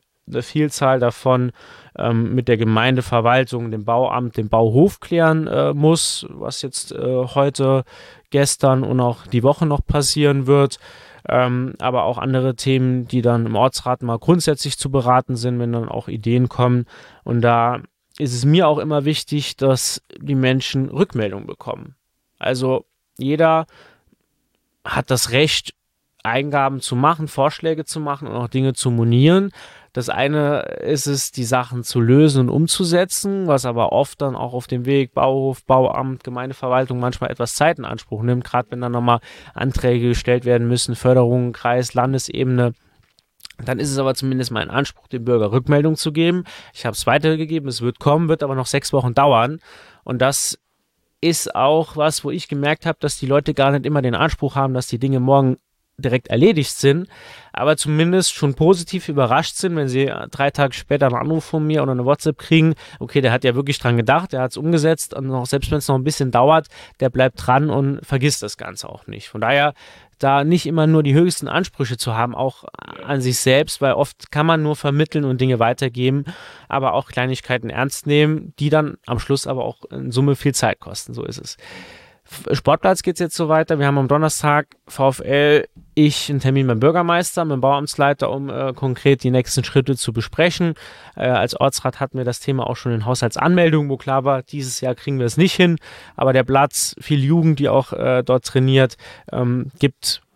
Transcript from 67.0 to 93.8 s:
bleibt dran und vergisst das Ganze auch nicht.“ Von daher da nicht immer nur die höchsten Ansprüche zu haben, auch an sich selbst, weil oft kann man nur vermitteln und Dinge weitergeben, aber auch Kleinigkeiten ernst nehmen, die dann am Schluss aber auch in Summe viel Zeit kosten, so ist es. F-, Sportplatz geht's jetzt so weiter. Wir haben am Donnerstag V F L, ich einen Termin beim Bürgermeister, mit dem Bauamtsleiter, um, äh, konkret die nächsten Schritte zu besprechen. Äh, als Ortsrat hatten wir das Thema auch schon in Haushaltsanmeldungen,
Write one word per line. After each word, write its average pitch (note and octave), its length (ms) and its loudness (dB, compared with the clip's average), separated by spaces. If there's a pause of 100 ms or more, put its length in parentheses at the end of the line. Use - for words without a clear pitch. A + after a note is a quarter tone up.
bleibt B2+ 340 0
dran C#3+ 240 4
und C#3 340 -2
vergisst C#3+ 380 -2
das G#2 160 -10
Ganze - 320 -14
auch - 160 -18
nicht.“ G#2+ 240 -16
Von G#2+ 120 -8
daher C#3+ 340 2 (420)
da C#3 260 2
nicht E3 220 2
immer D#3 220 2
nur D#3+ 160 4
die C#3 100 4
höchsten E3+ 340 2
Ansprüche C3+ 480 -4
zu A2+ 200 -6
haben, A#2 180 -2
auch - 300 -4 (420)
an C#3 160 -2
sich B2+ 160 0
selbst, C#3 420 2
weil C3+ 140 2
oft - 380 -4
kann D3+ 160 0
man D#3+ 160 2
nur D3+ 120 0
vermitteln D3 500 0
und B2+ 140 -2
Dinge C3 200 2
weitergeben, B2+ 640 0 (440)
aber C3+ 240 -2
auch C3+ 140 -2
Kleinigkeiten B2+ 640 -4
ernst C3 380 -6
nehmen, D3+ 500 2
die C#3+ 140 0
dann D3+ 340 0
am A#2+ 140 -4
Schluss - 260 -2
aber C3 180 -6
auch - 280 -10
in C3 200 -8
Summe C3+ 240 2
viel C#3 200 -2
Zeit G#2+ 240 0
kosten, - 340 -14
so A#2 100 -10
ist - 140 -10
es. - 200 -16 (680)
F-, - 300 -6
Sportplatz F3+ 480 2
geht's F3+ 160 -2
jetzt E3+ 160 -4
so E3 140 -2
weiter. D#3+ 300 2
Wir C#3+ 60 2
haben C#3 120 2
am C3+ 100 0
Donnerstag D3 720 0 (100)
V C3+ 220 0
F C3 100 -4
L, C#3+ 480 2 (260)
ich D3+ 360 2
einen C#3+ 100 -2
Termin C3+ 280 2
beim A#2 120 0
Bürgermeister, E3+ 640 2
mit D#3 120 -2
dem B2 60 -4
Bauamtsleiter, C#3 680 0
um, C#3 180 -8
äh, C3 240 -6
konkret C3 500 0
die B2+ 60 2
nächsten B2+ 360 0
Schritte C3 320 0
zu - 160 -6
besprechen. E3 600 0 (420)
Äh, B2 100 -2
als A#2+ 260 0
Ortsrat - 460 -2
hatten C3+ 180 -6
wir B2+ 60 -4
das A#2+ 160 -4
Thema C3 260 -4
auch B2 120 -6
schon B2 160 -4
in A2 120 -2
Haushaltsanmeldungen, D3+ 840 2